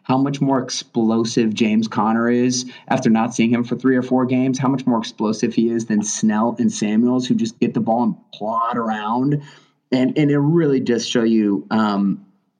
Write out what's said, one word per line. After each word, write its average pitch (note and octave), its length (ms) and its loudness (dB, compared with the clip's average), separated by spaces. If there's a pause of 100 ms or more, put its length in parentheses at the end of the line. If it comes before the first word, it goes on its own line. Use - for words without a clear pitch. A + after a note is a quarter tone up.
how D#3+ 160 0
much C#3+ 220 0
more C3+ 200 2
explosive A2+ 920 -2
James A2 320 0
Conner A2+ 420 0
is B2 420 0 (180)
after A#2 200 0
not A2+ 260 2
seeing A#2 160 2
him A#2+ 120 2
for A#2+ 140 -4
three C3 200 2
or B2+ 60 2
four B2+ 240 0
games, B2+ 320 0
how C3+ 100 0
much C3 160 -2
more A#2+ 140 2
explosive A2 560 -2
he A#2 160 0
is A2+ 160 -2
than G#2+ 160 0
Snell A2 560 0
and A2 140 2
Samuels, A#2+ 540 0
who A#2 100 2
just A2+ 240 -4
get A#2+ 140 0
the B2 60 -2
ball A2+ 220 0
and G#2 140 -2 (160)
plod A2+ 440 -4
around. A#2 640 -2 (520)
And, C3 260 0
and D3 120 2
it C#3+ 100 2
really D3 400 2
does A2+ 260 -2
show A#2+ 160 0
you, G#2+ 480 2
um, G2+ 560 0 (340)